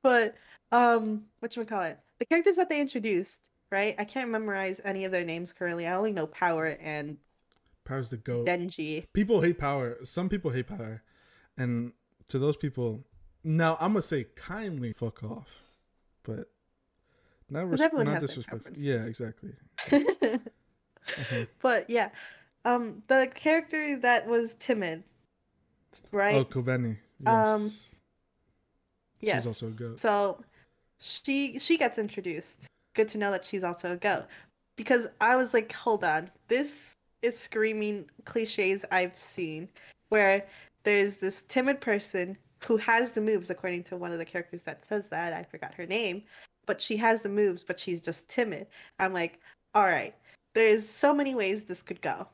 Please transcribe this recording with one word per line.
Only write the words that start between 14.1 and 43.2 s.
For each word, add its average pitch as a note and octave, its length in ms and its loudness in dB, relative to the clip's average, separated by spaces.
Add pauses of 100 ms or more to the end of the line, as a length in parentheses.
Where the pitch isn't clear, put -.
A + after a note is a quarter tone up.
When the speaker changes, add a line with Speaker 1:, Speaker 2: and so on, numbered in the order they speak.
Speaker 2:
kindly E3+ 580 -8
fuck - 320 -8
off. - 380 -14 (600)
But - 280 -10 (1000)
not D3 140 -6
Speaker 1:
'Cause F#3 80 -4
Speaker 2:
res-, C4 100 2
Speaker 1:
everyone D#4 260 2
Speaker 2:
not E3+ 140 0
Speaker 1:
has - 20 -
their C#3+ 40 -4 (100)
Speaker 2:
disrespectful. A#2 360 -12
Speaker 1:
preferences. C#3+ 120 -10
Speaker 2:
Yeah, A#2+ 220 0
exactly. - 1300 0 (100)
Speaker 1:
<laughs> - 0 - (680)
Speaker 2:
Uh-huh. A#2+ 260 -4 (160)
Speaker 1:
But A#3+ 260 2
yeah, A3+ 220 0 (560)
um, A#3 400 0
the C4 280 6
character D#4 640 2
that A#3+ 280 4
was A#3 300 0
timid, F#3 480 -2 (1080)
right? G3+ 220 4
Speaker 2:
Oh, C3+ 100 4
Kobeni. B2 540 -2 (220)
Yes. D3 80 2 (200)
Speaker 1:
Um, G#3+ 240 0 (1500)
Speaker 2:
She's G#3+ 80 -2
Speaker 1:
yes. A#2+ 180 0
Speaker 2:
also A2+ 220 -6
a - 20 -8
goat. A#2 280 -12
Speaker 1:
So G3+ 440 2 (580)
she, C4+ 580 -4
she E4 200 0
gets A#3+ 180 2
introduced. F#3 720 -8 (280)
Good G#3+ 160 4
to G#3+ 80 -6
know G3+ 120 0
that F#3 160 -2
she's F#3 180 -4
also F3 280 -4
a F3+ 40 -4
goat. G3 280 0 (520)
Because A#3 300 2 (160)
I A#3+ 140 6
was B3+ 180 2
like, A3 180 2
"Hold G#3+ 320 0
on. D#3+ 260 0 (180)
This C#4+ 440 -2 (300)
is A#3 160 0
screaming G#3+ 720 -2 (160)
cliches G3+ 640 0
I've F3+ 240 2
seen, E3 520 -8 (420)
where G3 360 4 (360)
there's G3+ 340 2
this F#3+ 260 -6
timid C4+ 380 0
person G3 560 -2 (300)
who A3+ 100 4
has A#3 360 2
the G#3+ 100 -2